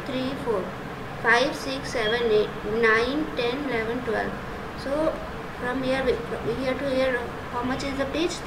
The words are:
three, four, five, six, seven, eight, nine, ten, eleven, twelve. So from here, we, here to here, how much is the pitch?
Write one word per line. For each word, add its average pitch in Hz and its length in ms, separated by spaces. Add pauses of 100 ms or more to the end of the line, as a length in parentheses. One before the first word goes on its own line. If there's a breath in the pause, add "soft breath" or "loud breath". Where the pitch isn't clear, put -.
three, 262 280 (100)
four, 196 180 (600)
five, 240 340
six, 269 360
seven, 233 380
eight, 208 200 (320)
nine, 240 420 (120)
ten, 247 340
eleven, 226 320
twelve. 208 280 (540)
So 294 300 (460)
from 254 220
here, 262 220
we, 247 80 (500)
here 262 120
to 277 160
here, 262 300 (320)
how 240 100
much 262 200
is 277 140
the 269 80
pitch? 294 280 (140)